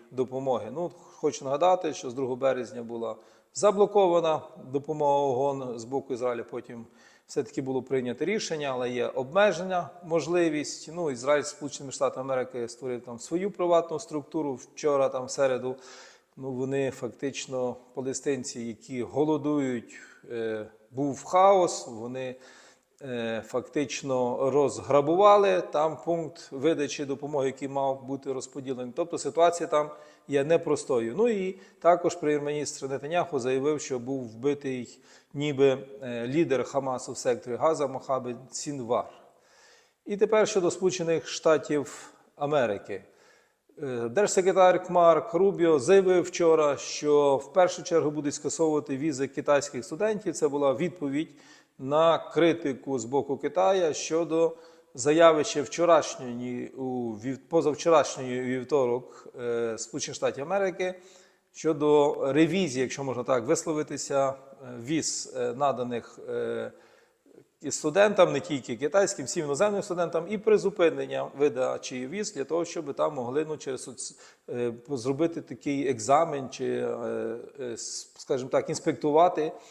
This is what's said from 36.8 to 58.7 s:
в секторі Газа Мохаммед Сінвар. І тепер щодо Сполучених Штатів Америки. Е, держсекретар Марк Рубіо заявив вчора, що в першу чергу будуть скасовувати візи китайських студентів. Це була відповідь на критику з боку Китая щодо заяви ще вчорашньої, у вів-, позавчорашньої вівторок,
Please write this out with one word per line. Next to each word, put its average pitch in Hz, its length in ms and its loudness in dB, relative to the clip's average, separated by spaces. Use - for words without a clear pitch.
в 117 60 -12
секторі 120 380 -2
Газа 143 320 0
Мохаммед 127 500 -6
Сінвар. 123 580 -4
І 202 120 -6
тепер 214 300 4
щодо 175 240 0
Сполучених 165 560 -2
Штатів - 840 0
Америки. 113 680 -2
Е, 120 260 -4
держсекретар 185 800 4
Марк 170 440 6
Рубіо 170 460 4
заявив 180 440 6
вчора, 156 540 4
що 147 600 4
в - 160 -8
першу 180 300 4
чергу 151 280 2
будуть 147 220 -2
скасовувати 147 640 0
візи 139 300 -2
китайських 139 580 0
студентів. 185 480 -4
Це 160 140 0
була 139 260 2
відповідь 147 560 -4
на 151 360 4
критику 139 800 0
з 110 60 -8
боку 135 320 -2
Китая 180 560 2
щодо 165 640 0
заяви 156 500 6
ще 147 180 -4
вчорашньої, 123 1080 0
у 127 420 -6
вів-, 117 260 -6
позавчорашньої 139 920 2
вівторок, 127 880 -2